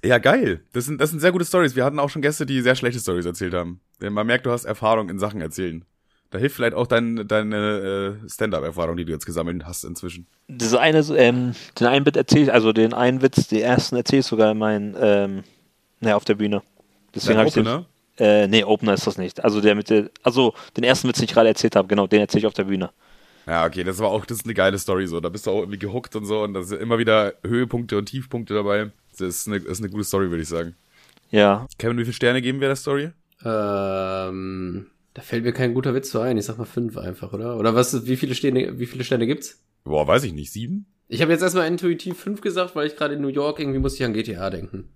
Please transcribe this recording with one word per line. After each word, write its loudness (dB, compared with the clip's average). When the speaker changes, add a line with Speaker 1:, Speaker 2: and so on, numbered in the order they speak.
Speaker 1:
Ja, 4
geil. 2
Das -4
sind, -4
das 2
sind -6
sehr 4
gute 0
Stories. 2
Wir 0
hatten -2
auch -2
schon -8
Gäste, -2
die -2
sehr 4
schlechte -2
Stories -2
erzählt -6
haben. -6
Denn -6
man -2
merkt, 0
du -2
hast -4
Erfahrung 0
in -8
Sachen -4
erzählen. -8
Da -8
hilft -2
vielleicht 0
auch -2
dein, 0
deine, -2
äh, -18
Stand-up-Erfahrung, -4
die -4
du -6
jetzt -8
gesammelt -6
hast -12
inzwischen. -14
Speaker 2:
Diese 0
eine, 6
ähm, 4
den 4
einen 4
Bit 4
erzähl 6
ich, 4
also 6
den 4
einen 2
Witz, 4
den 2
ersten 2
erzähl 4
ich 0
sogar 4
in -2
meinen, 0
ähm, 2
naja, 2
auf 0
der 2
Bühne. 0
Deswegen 2
Speaker 1:
Dein 6
Speaker 2:
hab 6
ich -2
den 4
Speaker 1:
Opener? -4
Speaker 2:
Äh, 6
nee, 4
Opener 4
ist -2
das -2
nicht. -8
Also 2
der 6
mit -4
der, 4
also 4
den -2
ersten 2
Witz, 0
den 0
ich -6
gerade 8
erzählt 2
hab, 4
genau, 2
den 6
erzähl 0
ich 0
auf 0
der -2
Bühne. -2
Speaker 1:
Ja, 0
okay, -2
das -4
war 2
auch, -2
das -8
ist -10
eine -8
geile 2
Story -2
so. -6
Da -4
bist -10
du -2
auch 0
irgendwie -8
gehuckt -8
und -8
so -2
und -4
da -6
sind -8
immer 0
wieder 2
Höhepunkte -2
und -2
Tiefpunkte -10
dabei. 0
Das -14
ist -6
eine, -2
ist -6
eine -6
gute -6
Story, 0
würd -4
ich -8
sagen. -6
Speaker 2:
Ja. 6
Speaker 1:
Kevin, -2
wie -2
viele -6
Sterne 0
geben -4
wir 0
der 0
Story? -4
Speaker 3:
Ähm, -4
da -16
fällt -6
mir 0
kein 0
guter -2
Witz -4
zu -2
ein. 0
Ich -4
sag -10
mal -6
fünf -6
einfach, -12
oder? -8
Oder 2
was, 2
wie 0
viele -4
Sterne, -2
wie -8
viele -10
Sterne 0
gibt's? -6
Speaker 1:
Boah, 0
weiß 2
ich -8
nicht. -10
Sieben? -8
Speaker 3:
Ich -2
hab 2
jetzt 2
erstmal 0
intuitiv -2
fünf -8
gesagt, -4
weil -2
ich -8
gerade -4
in -4
New -2
York, -2
irgendwie -2
muss -2
ich -4
an -2
G -2
T -6
A -4
denken. -12